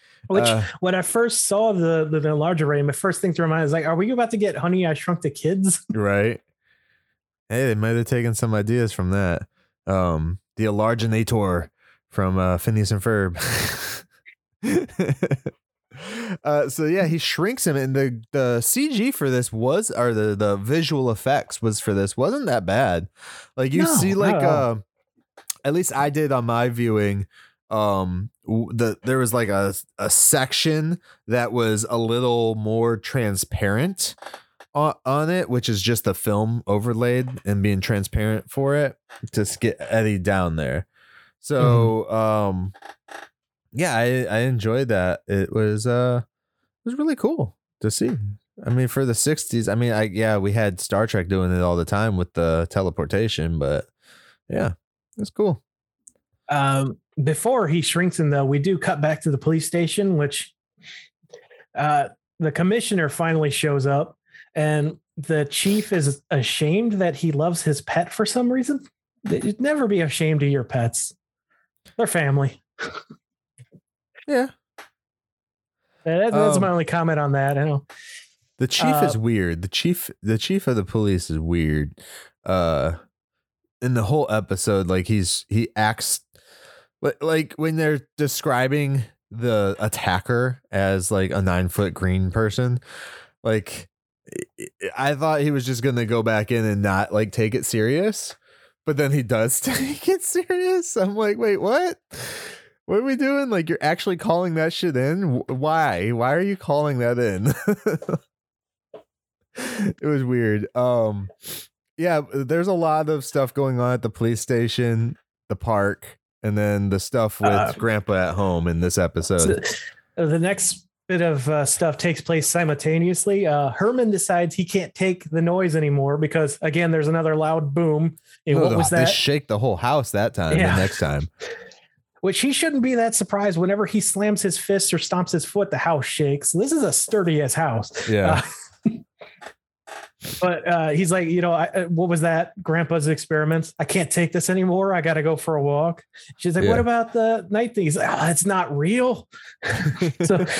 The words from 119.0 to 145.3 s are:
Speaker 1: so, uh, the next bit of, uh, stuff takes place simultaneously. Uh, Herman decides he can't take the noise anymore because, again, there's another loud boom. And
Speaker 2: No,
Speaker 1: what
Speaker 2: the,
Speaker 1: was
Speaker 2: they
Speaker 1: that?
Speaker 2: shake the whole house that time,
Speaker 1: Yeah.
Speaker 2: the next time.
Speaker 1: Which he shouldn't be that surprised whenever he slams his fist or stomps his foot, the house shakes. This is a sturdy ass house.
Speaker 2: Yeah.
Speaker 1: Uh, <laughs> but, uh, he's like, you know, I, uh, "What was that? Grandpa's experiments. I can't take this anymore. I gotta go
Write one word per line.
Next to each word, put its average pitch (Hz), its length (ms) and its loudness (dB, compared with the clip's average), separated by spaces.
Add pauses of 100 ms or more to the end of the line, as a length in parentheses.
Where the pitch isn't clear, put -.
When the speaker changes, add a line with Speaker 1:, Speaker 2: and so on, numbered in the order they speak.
Speaker 1:
so, - 80 -4 (420)
uh, 170 100 0
the 160 120 2
next - 500 -2 (180)
bit 180 140 0
of, 147 300 0
uh, 147 160 0
stuff 156 320 0
takes 170 240 -2
place 160 240 0
simultaneously. 170 1000 2
Uh, 143 240 2
Herman 226 400 0
decides 175 440 0
he 185 100 0
can't 180 300 -4
take 185 340 -2
the 160 140 0
noise 175 340 2
anymore 143 400 2
because, 151 460 0
again, 165 280 0
there's 156 180 2
another 160 280 2
loud 156 380 0
boom. 160 420 2 (300)
And 143 100 4
Speaker 2:
No, 160 60 4
Speaker 1:
what - 80 4
Speaker 2:
the, - 80 2
Speaker 1:
was 160 120 2
Speaker 2:
they 175 140 0
Speaker 1:
that? 165 60 4
Speaker 2:
shake - 380 0
the 107 100 0
whole 113 180 2
house 123 360 0
that 107 200 0
time, 80 240 0
Speaker 1:
Yeah. 160 180 4
Speaker 2:
the 92 60 2
next 95 180 0
time. 71 300 -2 (920)
Speaker 1:
Which 185 180 0
he 269 140 2
shouldn't 294 280 0
be 254 120 2
that 226 200 2
surprised 202 440 0
whenever 196 260 2
he 208 160 0
slams 208 400 0
his 185 160 -2
fist 196 380 0
or 160 40 2
stomps 180 340 -2
his 160 120 0
foot, 196 260 -2
the 135 80 -4
house 151 280 0
shakes. 143 460 -2
This 247 200 0
is 302 120 2
a 151 80 0
sturdy 170 500 2
ass 131 100 0
house. 120 560 -2
Speaker 2:
Yeah. 101 320 4 (460)
Speaker 1:
Uh, 220 80 0
<laughs> - 1500 -16
but, 170 280 0
uh, 165 220 2
he's 165 200 2
like, 180 180 2
you 175 120 2
know, 175 120 2
I, 165 140 2
uh, 185 200 -2
"What 170 220 0
was 165 120 2
that? 165 320 0 (100)
Grandpa's 160 460 0
experiments. 156 720 0
I 151 40 0
can't 175 240 -2
take 170 220 2
this 175 180 -2
anymore. 185 460 2
I 175 60 0
gotta 156 240 0
go 160 100 2